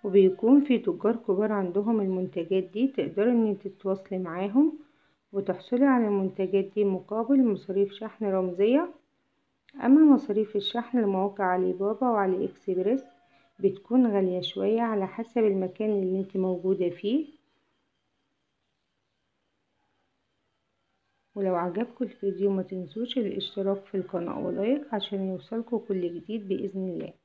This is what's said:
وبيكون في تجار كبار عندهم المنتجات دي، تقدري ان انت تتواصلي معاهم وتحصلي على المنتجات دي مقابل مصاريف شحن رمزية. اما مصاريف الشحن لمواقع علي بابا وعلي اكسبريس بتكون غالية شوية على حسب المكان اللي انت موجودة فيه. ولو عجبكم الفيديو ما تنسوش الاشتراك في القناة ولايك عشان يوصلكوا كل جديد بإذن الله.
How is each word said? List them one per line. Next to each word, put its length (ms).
وبيكون 560
في 180
تجار 380
كبار 360
عندهم 480
المنتجات 640
دي، 240
تقدري 420
ان 160
انت 220
تتواصلي 500
معاهم 600
وتحصلي 520
على 220
المنتجات 580
دي 200
مقابل 600
مصاريف 480
شحن 320
رمزية. 680
اما 300
مصاريف 420
الشحن 420
لمواقع 460
علي 280
بابا 380
وعلي 340
اكسبريس 600
بتكون 460
غالية 340
شوية 400
على 260
حسب 380
المكان 460
اللي 300
انت 160
موجودة 540
فيه. 460
ولو 200
عجبكم 500
الفيديو 460
ما 120
تنسوش 560
الاشتراك 680
في 120
القناة 500
ولايك 480
عشان 340
يوصلكوا 500
كل 260
جديد 340
بإذن 400
الله. 240